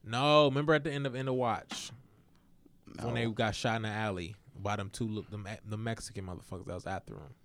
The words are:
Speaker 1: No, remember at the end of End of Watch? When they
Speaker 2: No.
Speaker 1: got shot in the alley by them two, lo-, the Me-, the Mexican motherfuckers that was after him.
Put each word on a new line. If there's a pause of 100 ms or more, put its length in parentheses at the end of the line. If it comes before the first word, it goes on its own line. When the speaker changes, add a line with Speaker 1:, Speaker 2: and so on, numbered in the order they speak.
Speaker 1:
No,
remember
at
the
end
of
End
of
Watch? (1120)
When
they
Speaker 2:
No.
Speaker 1:
got
shot
in
the
alley (220)
by
them
two,
lo-,
the
Me-,
the
Mexican
motherfuckers
that
was
after
him. (100)